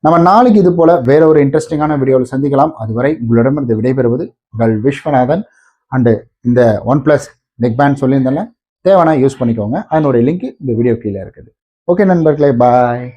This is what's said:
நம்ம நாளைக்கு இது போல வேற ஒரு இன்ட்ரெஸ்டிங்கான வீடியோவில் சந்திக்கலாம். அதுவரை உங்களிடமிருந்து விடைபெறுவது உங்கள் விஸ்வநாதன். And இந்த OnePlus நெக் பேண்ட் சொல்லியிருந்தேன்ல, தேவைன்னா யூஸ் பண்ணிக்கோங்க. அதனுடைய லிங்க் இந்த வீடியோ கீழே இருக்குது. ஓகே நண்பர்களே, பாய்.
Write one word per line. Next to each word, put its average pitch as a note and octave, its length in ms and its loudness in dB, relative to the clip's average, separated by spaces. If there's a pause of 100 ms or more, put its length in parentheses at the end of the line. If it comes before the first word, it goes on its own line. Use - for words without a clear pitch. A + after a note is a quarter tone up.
நம்ம E3 160 2 (100)
நாளைக்கு G#3+ 340 4
இது F#3 160 2
போல E3 160 4 (140)
வேற D3 120 4 (100)
ஒரு D3+ 140 4
இன்ட்ரெஸ்டிங்கான D3+ 580 -2
வீடியோவில் B2+ 300 0
சந்திக்கலாம். C#3 400 0 (100)
அதுவரை A#2 280 -4 (120)
உங்களிடமிருந்து A#2+ 580 0
விடைபெறுவது C3 460 -2 (260)
உங்கள் A2+ 220 -2 (120)
விஸ்வநாதன். C#3+ 560 -2 (480)
And B2+ 180 0 (400)
இந்த B2 120 2 (320)
OnePlus D3 320 0 (400)
நெக் A#2 160 -2
பேண்ட் C#3+ 220 0
சொல்லியிருந்தேன்ல, C3+ 420 -2 (420)
தேவைன்னா F3 340 4
யூஸ் C3+ 180 0
பண்ணிக்கோங்க. A#2 380 -4 (140)
அதனுடைய D3 360 0
லிங்க் F3+ 180 -4 (160)
இந்த B2+ 160 -6
வீடியோ A#2+ 220 0
கீழே G2 240 -8
இருக்குது. - 260 -20 (380)
ஓகே F3+ 240 0
நண்பர்களே, D3+ 380 2 (120)
பாய். B2 560 0